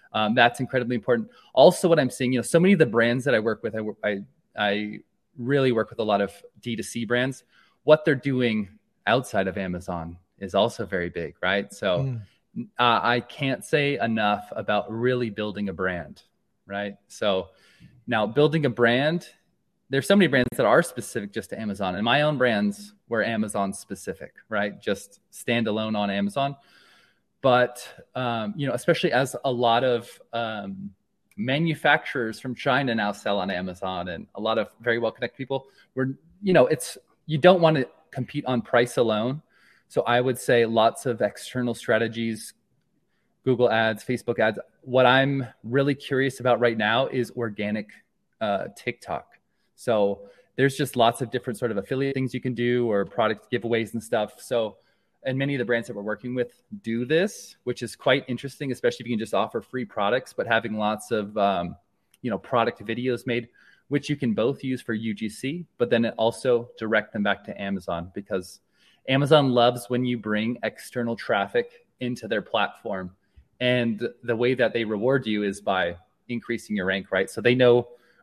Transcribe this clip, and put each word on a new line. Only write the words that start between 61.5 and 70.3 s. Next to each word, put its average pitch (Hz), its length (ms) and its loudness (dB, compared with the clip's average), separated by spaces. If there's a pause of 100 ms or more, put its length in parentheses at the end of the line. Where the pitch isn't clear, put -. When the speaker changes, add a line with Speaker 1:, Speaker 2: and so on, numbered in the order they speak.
Speaker 1:
you 123 80 -6
know, 98 80 -4
product 113 460 -2
videos 120 420 -4
made, 120 220 -4 (400)
which 143 200 -2
you 147 80 -2
can 120 180 -2
both 120 280 -2
use 127 180 -4
for 117 140 -6
U 110 180 -4
G 107 160 -6
C, 151 380 -10 (100)
but 117 140 -2
then 117 140 2
it 110 120 -2
also 117 640 0
direct 107 340 -2
them 104 100 -4
back 101 220 0
to - 160 -12
Amazon, 90 540 -6
because 101 460 -8 (480)
Amazon 139 420 6
loves 120 400 4
when 123 140 0
you 123 120 -2
bring 107 460 -2